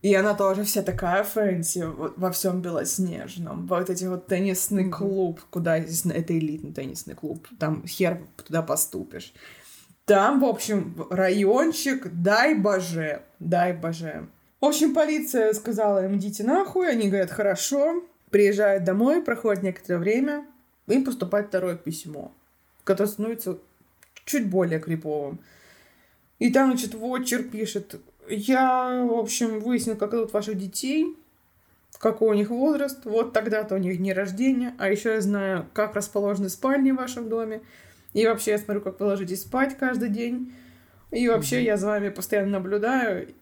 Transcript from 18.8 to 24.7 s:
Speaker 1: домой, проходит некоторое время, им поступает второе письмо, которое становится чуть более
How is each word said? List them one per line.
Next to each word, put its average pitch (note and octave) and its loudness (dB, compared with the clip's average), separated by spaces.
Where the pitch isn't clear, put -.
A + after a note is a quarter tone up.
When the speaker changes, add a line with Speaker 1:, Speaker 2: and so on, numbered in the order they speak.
Speaker 1:
домой, A#3 4
проходит A3 0
некоторое F3+ -2
время, C4+ 0
им C4 4
поступает G#3 -2
второе F3+ -2
письмо, D#3+ -10
которое G3 2
становится G#3 -6
чуть A#3+ -2
более F3 2